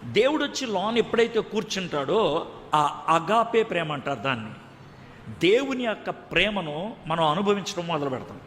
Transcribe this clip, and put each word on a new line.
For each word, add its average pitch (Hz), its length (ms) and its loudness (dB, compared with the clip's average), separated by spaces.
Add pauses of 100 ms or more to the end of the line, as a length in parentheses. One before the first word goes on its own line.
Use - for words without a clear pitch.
దేవుడు 254 400 4
వచ్చి 277 240 -4
లోన 208 300 -2
ఎప్పుడైతే 233 440 2
కూర్చుంటాడో 170 1080 0 (240)
ఆ 147 320 2
అగాపే 220 560 2
ప్రేమ 170 280 -2
అంటారు 139 280 -4
దాన్ని. 113 320 -2 (880)
దేవుని 254 440 4
యొక్క 208 260 -4
ప్రేమను 180 840 -2 (120)
మనం 165 160 2
అనుభవించడం 175 640 0
మొదలు 147 220 0
పెడతాం. 110 380 -6